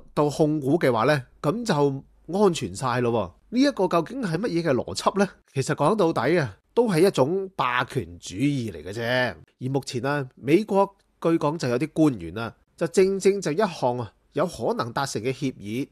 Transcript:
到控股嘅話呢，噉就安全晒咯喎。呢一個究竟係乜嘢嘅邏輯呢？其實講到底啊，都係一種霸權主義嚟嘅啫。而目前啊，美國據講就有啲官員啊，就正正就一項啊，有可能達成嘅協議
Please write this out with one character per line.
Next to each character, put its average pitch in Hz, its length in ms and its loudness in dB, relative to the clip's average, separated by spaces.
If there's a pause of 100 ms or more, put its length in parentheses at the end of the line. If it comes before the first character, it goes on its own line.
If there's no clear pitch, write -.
(140)
到 147 160 2
控 151 300 0
股 143 180 0
嘅 156 140 2
話 113 140 2
呢， 143 180 2 (180)
噉 208 240 -2
就 143 380 2 (340)
安 196 160 6
全 98 220 -6
晒 127 260 -2
咯 117 320 0 (180)
喎。 214 40 -6
呢 247 60 4
一 285 100 4
個 196 160 0
究 170 200 2
竟 269 140 -10
係 165 160 -2
乜 220 100 -4
嘢 170 160 -2
嘅 156 100 2
邏 - 200 -2
輯 - 240 -2
呢？ 196 100 4 (240)
其 135 120 -4
實 147 100 -2
講 151 220 2
到 165 180 2
底 139 240 2
啊， 123 180 -2 (200)
都 240 120 4
係 180 200 4
一 - 20 6
種 185 460 0
霸 127 300 0
權 117 200 -4 (140)
主 - 160 -14
義 123 360 0
嚟 80 120 -12
嘅 90 100 -10
啫。 120 420 0 (240)
而 123 100 -6
目 135 160 0
前 123 200 -6
啊， 139 300 -2
美 160 280 2
國 196 320 0 (260)
據 175 80 2
講 165 280 0
就 151 100 -4
有 120 100 0
啲 151 160 -2
官 151 260 4
員 85 180 -10
啊， 113 180 -8 (220)
就 165 100 -2
正 196 320 2
正 196 220 2
就 170 100 -4
一 151 60 -4
項 160 400 0
啊， 117 160 -8 (200)
有 147 140 0
可 160 280 -4
能 113 180 -6
達 139 120 -2
成 113 180 -6
嘅 127 100 -2
協 131 200 -4
議 107 380 -6